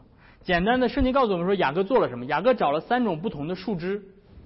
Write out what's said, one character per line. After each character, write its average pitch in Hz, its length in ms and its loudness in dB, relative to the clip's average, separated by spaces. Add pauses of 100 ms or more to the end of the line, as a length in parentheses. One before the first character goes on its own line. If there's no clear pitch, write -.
(420)
简 175 240 0
单 240 120 4
的， 254 120 2
圣 196 160 0
经 254 80 2
告 269 120 4
诉 202 60 0
我 180 60 0
们 170 80 -2
说 202 100 2
雅 156 160 0
各 190 140 0
做 233 160 4
了 139 80 2
什 120 100 -10
么。 123 60 -8
雅 147 160 -2
各 247 120 4
找 156 180 2
了 156 100 0
三 247 240 0
种 160 160 -2
不 196 80 -4
同 151 180 -6
的 180 80 -4
树 190 220 -6
枝， 196 260 -6 (420)